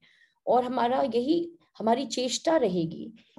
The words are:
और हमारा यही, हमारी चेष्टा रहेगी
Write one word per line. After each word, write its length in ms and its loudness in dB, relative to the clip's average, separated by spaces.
और 180 4
हमारा 380 0
यही, 500 0
हमारी 280 2
चेष्टा 500 0
रहेगी 560 -2